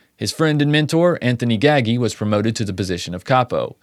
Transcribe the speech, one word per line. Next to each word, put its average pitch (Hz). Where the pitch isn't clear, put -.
His -
friend 151
and 147
mentor, 160
Anthony 120
Gaggi, 123
was 117
promoted 107
to 113
the 98
position 90
of 90
capo, 107